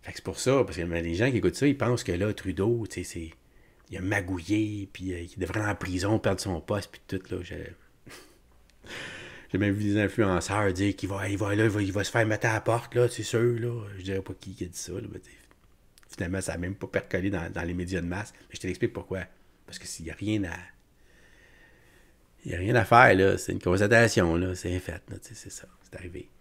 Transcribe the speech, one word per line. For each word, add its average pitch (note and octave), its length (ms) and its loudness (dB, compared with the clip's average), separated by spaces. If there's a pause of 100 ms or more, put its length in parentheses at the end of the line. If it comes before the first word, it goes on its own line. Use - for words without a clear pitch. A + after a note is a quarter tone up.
Fait - 100 -12
que - 60 -10
c'est - 60 -16
pour - 160 -6
ça, C3 240 4
parce - 140 -4
que, F2 60 -2
mais E2+ 180 -2
les E2+ 140 -2
gens A2+ 160 4
qui A#2+ 60 2
écoutent F2+ 180 2
ça, C#3 120 2
ils C#3 100 4
pensent B2 260 0
que - 80 -2
là, G2 220 0
Trudeau, G2+ 540 0
tu - 160 -8
sais, - 0 -
c'est, E2 280 -10 (580)
il G2 80 -10
a F#2 40 -6
magouillé, G2+ 880 0
puis, F#2 220 -6
euh, F2 120 -8
qu'il E2+ 140 -16
devrait F#2 220 -2
aller G#2 100 0
en G2 40 -2
prison, F#2+ 440 0
perdre G2 220 0
son F2 200 -2
poste, G2+ 300 -4
puis - 160 -20
tout, G2 140 -4 (120)
là, F#2 80 -6
je, F2 140 -12
<laughs> - 1300 -20 (640)
j'ai F#2 60 2
même G2+ 140 4
vu G#2 100 -2
des G#2 180 2
influenceurs G2 720 2
dire G2 220 2
qu'il F#2 140 -6
va, G2 200 -4
il G2+ 80 -2
va, G2+ 160 0
là, G#2+ 120 4
il A2+ 40 6
va, G#2 120 0
il F#2+ 100 -2
va G2+ 120 0
se - 60 -4
faire A#2 160 4
mettre G#2+ 220 0
à A2+ 60 2
la G#2+ 80 0
porte, - 340 0
là, B2 120 4
c'est A2+ 160 -4
sûr, A2+ 160 0 (200)
là. A#2 260 -6 (120)
Je F#2 60 -12
dirais F#2+ 180 -2
pas F#2+ 120 -10
qui, F#2+ 220 -14
qui - 80 -8
a F2+ 40 -8
dit E2+ 100 -14
ça, - 160 -10
là, G2 180 -8
mais - 80 -12
t'sais, - 120 -20 (760)
finalement, F#2 320 -4
ça F#2 120 -4
a E2+ 40 -4
même F2+ 160 -4
pas - 140 -10
percolé - 420 -2
dans, F2 220 -4
dans F#2+ 100 -6
les F2 140 -4
médias F2 260 -2
de E2+ 60 -4
masse. F#2+ 260 -6 (160)
Mais - 60 -18
je - 40 -12
te - 80 -6
l'explique F#2 260 -2
pourquoi. F#2 320 -6 (400)
Parce - 140 -16
que - 80 -14
s'il - 200 -12
y D#2+ 40 -10
a D#2 40 -12
rien G#2 280 -2
à, F2 120 -6 (1900)
il - 60 -6
y F2 40 -4
a - 20 -4
rien G2 180 0
à A2 80 6
faire, A#2+ 320 10
là. F#2+ 220 6
C'est - 140 -4
une F#2+ 100 -4
constatation, G#2 760 6
là. F#2 200 0
C'est F2 200 -4
un F2+ 40 0
fait, E2+ 300 -10
là, - 100 -12
t'sais, - 160 -20
c'est - 160 -16
ça. - 160 -18 (160)
C'est - 140 -18
arrivé. F2 320 -12 (120)